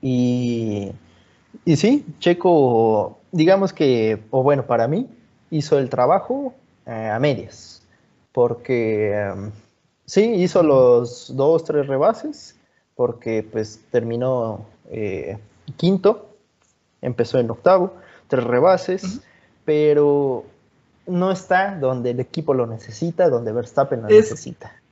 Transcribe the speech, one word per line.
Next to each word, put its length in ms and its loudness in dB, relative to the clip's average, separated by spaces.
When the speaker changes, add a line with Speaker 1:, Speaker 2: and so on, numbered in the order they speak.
Speaker 1:
Y, 880 -2
y 120 4
sí, 280 2
Checo, 960 2
digamos 420 2
que, 560 0
o 140 0
bueno, 240 2
para 200 0
mí, 220 -4
hizo 300 0
el 100 -2
trabajo, 640 0
eh, 260 -8
a 80 -4
medias. 640 -6
Porque, 880 -2
em, 320 -8
sí, 300 0
hizo 260 2
los 720 2
dos, 280 2
tres 240 -4
rebases, 680 -4
porque, 460 -4
pues, 300 -8
terminó, 760 -4
eh, 480 -8
quinto, 520 0
empezó 380 -2
en 100 -2
octavo, 440 2
tres 160 0
rebases, 600 0
Speaker 2:
Ujú. 180 -10
Speaker 1:
pero 800 2
no 240 0
está 480 0
donde 320 -2
el 80 -6
equipo 340 -4
lo 140 0
necesita, 640 -2
donde 240 -2
Verstappen 500 -2
lo 60 -8
Speaker 2:
Es 220 8
Speaker 1:
necesita. 440 -16